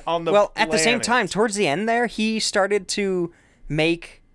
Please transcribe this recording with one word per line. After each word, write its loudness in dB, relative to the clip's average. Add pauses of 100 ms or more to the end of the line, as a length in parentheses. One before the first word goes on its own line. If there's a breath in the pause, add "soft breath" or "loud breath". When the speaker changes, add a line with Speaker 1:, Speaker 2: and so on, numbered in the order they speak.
Speaker 1:
on -2
the 0
Speaker 2:
Well, 4
at 0
the 2
same 2
Speaker 1:
planet. -6
Speaker 2:
time, 0
towards -2
the 0
end -2
there, 0
he -2
started 0
to -2 (380 soft breath)
make 0 (140)